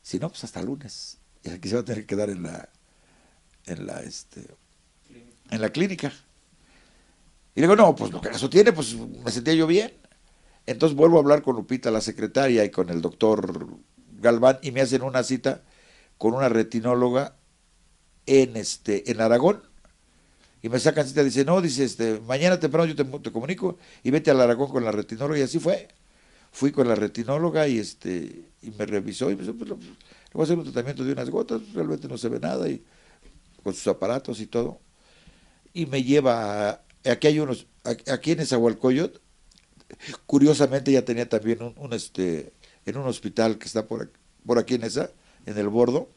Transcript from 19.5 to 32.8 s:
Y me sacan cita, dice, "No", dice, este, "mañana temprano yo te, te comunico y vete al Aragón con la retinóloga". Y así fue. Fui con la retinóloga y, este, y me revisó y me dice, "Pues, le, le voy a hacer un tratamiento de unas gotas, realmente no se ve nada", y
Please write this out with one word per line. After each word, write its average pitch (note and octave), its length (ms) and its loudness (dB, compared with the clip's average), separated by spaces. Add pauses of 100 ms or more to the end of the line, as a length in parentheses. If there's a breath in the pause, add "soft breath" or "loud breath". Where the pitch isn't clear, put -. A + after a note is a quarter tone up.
Y A2+ 80 -6
me B2 100 0
sacan D3 280 2
cita, C#3+ 160 2
dice, C3+ 220 2
"No", F3+ 160 2
dice, C#3 220 0
este, A2+ 380 -2
"mañana D3 380 0
temprano D#3+ 260 2
yo D#3+ 100 -4
te, D3 80 0
te C3 280 -6
comunico E3 460 -6 (260 soft breath)
y B2+ 80 0
vete D3+ 200 4
al C3 100 6
Aragón A#2+ 300 2
con B2+ 140 -2
la A2 60 0
retinóloga". A#2+ 480 -4
Y C#3 40 2
así D#3+ 160 -2
fue. - 300 -2 (640 soft breath)
Fui C#3+ 200 0
con C#3 160 2
la A2+ 80 2
retinóloga D3 720 -2
y, A#2+ 120 0
este, F2 680 -10 (160)
y A2 100 -16
me G#2 140 -6
revisó G2+ 460 -4
y G2+ 40 -2
me G2 60 -12
dice, F#2 120 -8
"Pues, A3+ 180 -12
le, - 60 -8
le - 160 -20 (400 soft breath)
voy - 80 -4
a D#3+ 40 2
hacer E3+ 120 0
un E3 80 -8
tratamiento C3+ 380 -8
de C3+ 100 -2
unas B2+ 160 -6
gotas, A3+ 320 -4 (120)
realmente D#3 340 -6
no B2+ 100 -12
se - 120 -6
ve A#1+ 100 -6
nada", C2+ 300 -4
y - 140 -8 (800 soft breath)